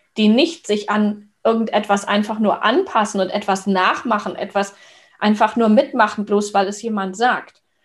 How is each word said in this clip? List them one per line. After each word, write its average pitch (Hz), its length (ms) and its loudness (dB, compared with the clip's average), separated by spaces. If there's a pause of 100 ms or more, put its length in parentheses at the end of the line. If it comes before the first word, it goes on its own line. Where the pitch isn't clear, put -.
(180)
die 214 100 4
nicht 262 400 2
sich 208 220 -4
an 208 400 -2 (140)
irgendetwas 214 600 0
einfach 208 340 -2
nur 208 240 0
anpassen 226 560 0
und 190 100 -2
etwas 196 360 -4
nachmachen, 208 680 0
etwas 202 400 -6 (440)
einfach 214 360 2
nur 226 140 4
mitmachen, 220 560 2
bloß 208 280 0
weil 196 140 2
es 202 140 -8
jemand 196 360 -6
sagt. 220 440 -2 (240)